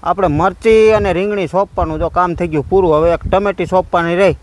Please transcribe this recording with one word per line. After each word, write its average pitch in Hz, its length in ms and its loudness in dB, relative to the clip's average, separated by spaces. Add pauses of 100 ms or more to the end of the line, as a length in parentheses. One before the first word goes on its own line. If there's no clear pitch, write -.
આપણે 180 240 0
મરચી 196 640 2
અને 202 220 0
રીંગણી 196 340 -2
સોંપવાનું 175 520 -4
જો 165 100 -2
કામ 175 240 -2
થઈ 175 140 -4
ગયું 151 220 -4
પૂરું. 185 280 2
હવે 165 140 2
એક - 160 -4
ટમેટી 190 380 -2
સોંપવાની 175 500 -2
રહી. 180 280 2